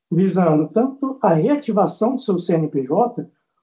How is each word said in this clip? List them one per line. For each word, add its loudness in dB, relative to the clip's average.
visando 2
tanto -2
a 4
reativação 0
do -6
seu -2
C -2
N 0
P -4
J, -2